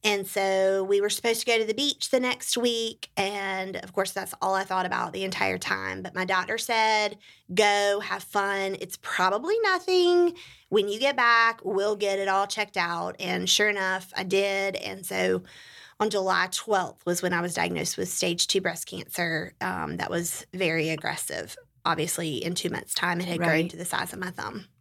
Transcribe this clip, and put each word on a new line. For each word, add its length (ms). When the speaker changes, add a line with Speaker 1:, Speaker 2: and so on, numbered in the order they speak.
Speaker 1:
And 220
so 580
we 160
were 80
supposed 320
to 60
go 120
to 60
the 80
beach 380
the 100
next 380
week. 580
And, 600
of 180
course, 180
that's 300
all 120
I 100
thought 200
about 300
the 100
entire 320
time. 460
But 120
my 120
doctor 320
said, 580
"Go, 460
have 220
fun. 580
It's 200
probably 640
nothing. 720
When 220
you 100
get 160
back, 480
we'll 320
get 220
it 100
all 180
checked 300
out." 420
And 300
sure 220
enough, 440
I 100
did. 520
And 300
so 360
on 120
July 420
twelfth 540
was 160
when 100
I 80
was 140
diagnosed 420
with 140
stage 380
two 120
breast 260
cancer. 760
Um, 340
that 140
was 420
very 380
aggressive. 680
Obviously, 580
in 100
two 140
months' 240
time, 300
it 40
had 120
grown 100
Speaker 2:
Right. 220
Speaker 1:
to 80
the 80
size 260
of 60
my 140
thumb. 340